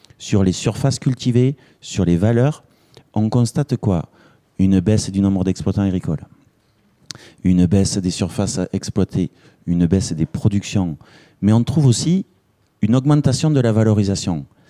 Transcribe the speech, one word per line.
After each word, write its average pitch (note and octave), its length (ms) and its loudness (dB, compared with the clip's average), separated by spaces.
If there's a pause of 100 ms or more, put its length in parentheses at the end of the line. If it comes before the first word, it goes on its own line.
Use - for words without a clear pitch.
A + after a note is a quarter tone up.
(180)
sur G2+ 240 0
les F#2 100 2
surfaces - 460 -2
cultivées, B2+ 580 0 (240)
sur - 240 -4
les E2+ 120 2
valeurs. A#2 480 0 (500)
On G#2+ 140 0
constate A#2+ 480 0
quoi ? F#2 320 -2 (500)
Une F#2+ 220 4
baisse G#2+ 300 0
du G2 100 -2
nombre G2 240 0
d'exploitants F#2+ 380 -2
agricoles, F2+ 440 -4 (1200)
une F2+ 220 4
baisse G2 320 2
des F#2 120 -2
surfaces F#2+ 500 -4 (120)
exploitées, F#2+ 580 -2 (360)
une F2 200 2
baisse F#2+ 260 0
des E2 140 -2
productions. F#2+ 720 -4 (460)
Mais G2+ 100 2
on A#2 100 4
trouve C#3+ 240 0
aussi D#3+ 380 0 (580)
une A2 140 2
augmentation D3 540 2
de C#3+ 100 2
la A#2 120 2
valorisation. G2 720 0 (240)